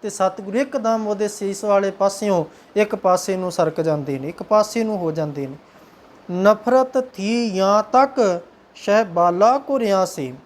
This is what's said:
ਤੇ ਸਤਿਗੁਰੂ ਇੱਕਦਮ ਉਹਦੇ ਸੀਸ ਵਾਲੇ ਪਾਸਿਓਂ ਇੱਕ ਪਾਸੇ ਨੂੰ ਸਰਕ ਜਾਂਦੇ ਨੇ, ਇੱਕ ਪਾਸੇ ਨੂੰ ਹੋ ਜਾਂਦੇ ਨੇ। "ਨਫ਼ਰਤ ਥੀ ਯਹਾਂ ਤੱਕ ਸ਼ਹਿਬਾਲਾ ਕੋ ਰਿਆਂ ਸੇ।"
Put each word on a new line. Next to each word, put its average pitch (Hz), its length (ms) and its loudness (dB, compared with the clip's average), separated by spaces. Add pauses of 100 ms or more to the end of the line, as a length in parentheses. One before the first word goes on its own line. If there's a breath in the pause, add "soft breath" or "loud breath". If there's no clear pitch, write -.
ਤੇ 214 80 -6
ਸਤਿਗੁਰੂ 196 480 -2
ਇੱਕਦਮ 226 500 -2
ਉਹਦੇ 208 200 -2
ਸੀਸ 202 360 -6
ਵਾਲੇ 196 260 2
ਪਾਸਿਓਂ 196 540 0 (320 loud breath)
ਇੱਕ 208 180 2
ਪਾਸੇ 185 420 2
ਨੂੰ 180 160 -4
ਸਰਕ 160 280 0
ਜਾਂਦੇ 147 380 -2
ਨੇ, 135 100 -8
ਇੱਕ - 140 -12
ਪਾਸੇ 214 420 2
ਨੂੰ 214 140 -4
ਹੋ 165 140 -2
ਜਾਂਦੇ 147 340 -4
ਨੇ। 135 100 -12 (880 loud breath)
"ਨਫ਼ਰਤ 240 560 2
ਥੀ 233 480 -4
ਯਹਾਂ 196 360 2
ਤੱਕ 240 580 2 (340)
ਸ਼ਹਿਬਾਲਾ 202 840 2
ਕੋ 277 200 -4
ਰਿਆਂ 196 280 2
ਸੇ।" 131 280 -8 (100)